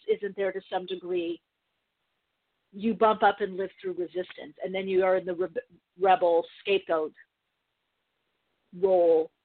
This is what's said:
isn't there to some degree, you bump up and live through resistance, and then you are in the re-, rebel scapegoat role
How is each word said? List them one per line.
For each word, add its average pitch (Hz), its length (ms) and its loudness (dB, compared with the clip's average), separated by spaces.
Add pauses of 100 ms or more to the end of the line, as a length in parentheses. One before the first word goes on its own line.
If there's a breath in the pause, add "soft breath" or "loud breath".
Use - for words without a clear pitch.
isn't 202 280 -2
there 196 160 -2
to 190 100 -8 (100)
some 185 140 -4
degree, 175 540 -6 (1300)
you 208 200 -2
bump 214 300 2
up 202 180 4
and 190 160 -6
live 190 120 -6 (120)
through 190 120 -8
resistance, 175 720 -10
and 185 100 -8
then 190 140 -6
you 190 160 2
are 185 140 2
in 175 80 -4
the 180 100 -6
re-, 180 120 -4 (520)
rebel 180 440 4 (160)
scapegoat 175 540 -2 (1700)
role 170 480 4 (160)